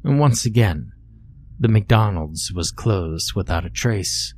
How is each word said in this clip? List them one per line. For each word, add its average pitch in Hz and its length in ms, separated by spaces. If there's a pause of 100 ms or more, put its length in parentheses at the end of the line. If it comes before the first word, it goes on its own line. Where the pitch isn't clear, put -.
And 139 140
once 143 280
again, 107 480 (640)
the 117 80
McDonald's 104 840
was 85 180
closed 85 640
without 85 300
a 87 40
trace. - 680